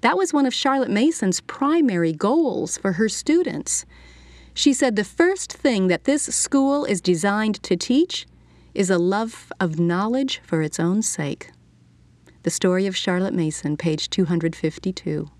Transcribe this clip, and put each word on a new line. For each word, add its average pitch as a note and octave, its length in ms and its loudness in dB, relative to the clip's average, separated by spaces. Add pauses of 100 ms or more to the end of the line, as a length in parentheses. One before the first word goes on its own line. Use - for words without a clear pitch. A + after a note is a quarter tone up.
That C#4+ 160 4
was F#4+ 160 0
one C#4 140 2
of B3 80 -2
Charlotte C4+ 340 0
Mason's G#3 520 0
primary B3 720 0
goals G#3+ 680 0
for F#3+ 140 -2
her G#3 140 0
students. - 760 -2 (720)
She C#4+ 180 4
said A#3+ 220 2
the G#3 80 0
first - 500 0
thing G#3 340 2
that - 180 0
this C#4+ 180 2
school C#4 640 2
is F#3+ 140 -2
designed G3+ 640 0
to F3+ 160 0
teach C#4 480 0 (480)
is F#3 160 0
a F#3 80 4
love G3 640 -2
of D#3+ 200 -2
knowledge G#3+ 640 0
for D#3+ 200 -2
its D3+ 160 -6
own F3+ 240 0
sake. - 480 -6 (920)
The - 80 -2
Story F#3 380 0
of F#3 100 -4
Charlotte F#3 380 -2
Mason, D#3 420 -2
page D#3 320 -4
two F#3+ 160 0
hundred E3 300 -2
fifty-two. D#3+ 760 -6 (100)